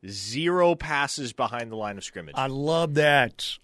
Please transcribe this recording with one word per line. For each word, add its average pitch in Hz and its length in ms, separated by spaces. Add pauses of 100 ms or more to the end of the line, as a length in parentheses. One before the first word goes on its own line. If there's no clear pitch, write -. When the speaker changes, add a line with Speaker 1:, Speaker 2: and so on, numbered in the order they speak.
Speaker 1:
Zero 156 680
passes 143 580
behind 117 380
the 110 60
line 104 200
of 95 60
scrimmage. 82 320
Speaker 2:
I 131 120
love 147 480
that. 143 680